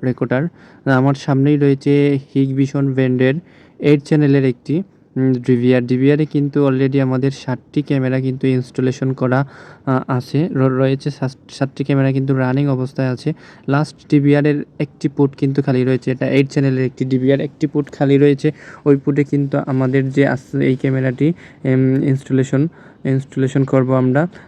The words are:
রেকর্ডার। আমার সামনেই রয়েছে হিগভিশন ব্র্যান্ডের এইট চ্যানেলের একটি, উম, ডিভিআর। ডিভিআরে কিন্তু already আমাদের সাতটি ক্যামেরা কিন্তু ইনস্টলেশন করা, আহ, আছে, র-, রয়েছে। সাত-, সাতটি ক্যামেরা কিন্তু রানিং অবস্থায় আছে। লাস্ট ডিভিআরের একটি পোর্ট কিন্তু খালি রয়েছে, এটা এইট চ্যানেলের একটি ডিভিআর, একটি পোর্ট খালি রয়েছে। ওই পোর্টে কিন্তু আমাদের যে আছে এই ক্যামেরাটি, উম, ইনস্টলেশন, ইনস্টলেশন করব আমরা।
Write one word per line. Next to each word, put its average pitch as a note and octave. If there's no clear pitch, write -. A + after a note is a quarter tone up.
রেকর্ডার। B2+
আমার C3+
সামনেই C#3
রয়েছে C#3+
হিগভিশন C3+
ব্র্যান্ডের C3
এইট D3
চ্যানেলের C#3
একটি, C#3
উম, C3
ডিভিআর। B2
ডিভিআরে C#3
কিন্তু C#3+
already C3+
আমাদের C3
সাতটি -
ক্যামেরা C3
কিন্তু C3
ইনস্টলেশন C3
করা, C3
আহ, -
আছে, C#3
র-, C3
রয়েছে। C3+
সাত-, -
সাতটি -
ক্যামেরা C3+
কিন্তু C3+
রানিং C3
অবস্থায় C3
আছে। B2+
লাস্ট C#3+
ডিভিআরের C#3+
একটি -
পোর্ট C#3
কিন্তু C3+
খালি B2+
রয়েছে, C3
এটা C3
এইট C3+
চ্যানেলের C3+
একটি C3
ডিভিআর, C3
একটি D3+
পোর্ট D3
খালি C#3
রয়েছে। C#3+
ওই C#3+
পোর্টে C#3+
কিন্তু C#3+
আমাদের C3
যে C#3
আছে C#3
এই C3
ক্যামেরাটি, C3+
উম, C3
ইনস্টলেশন, C3+
ইনস্টলেশন C3+
করব C3
আমরা। C3